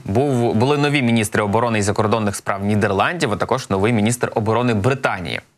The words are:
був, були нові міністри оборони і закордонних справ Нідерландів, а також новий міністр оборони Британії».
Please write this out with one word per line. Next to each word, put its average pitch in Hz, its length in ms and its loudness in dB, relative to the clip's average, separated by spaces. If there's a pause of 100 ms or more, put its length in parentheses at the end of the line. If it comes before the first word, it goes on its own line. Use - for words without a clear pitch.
був, 120 500 0
були 135 240 2
нові 143 240 2
міністри 113 400 2
оборони 110 360 0
і 104 40 0
закордонних 104 540 0
справ 101 280 -6
Нідерландів, 107 680 0
а - 40 -2
також 123 340 -4
новий 101 220 2
міністр 117 420 0
оборони 113 400 0
Британії». 98 680 -2 (180)